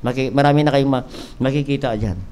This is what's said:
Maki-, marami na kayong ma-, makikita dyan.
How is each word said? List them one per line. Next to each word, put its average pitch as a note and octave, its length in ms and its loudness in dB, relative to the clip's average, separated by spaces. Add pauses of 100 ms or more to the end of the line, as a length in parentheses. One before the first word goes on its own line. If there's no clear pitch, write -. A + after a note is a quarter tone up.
Maki-, B2+ 280 -2
marami C#3+ 320 4
na D3 80 2
kayong C#3 200 4
ma-, B2+ 160 -2 (320)
makikita C#3 560 -2
dyan. G2+ 240 -2 (120)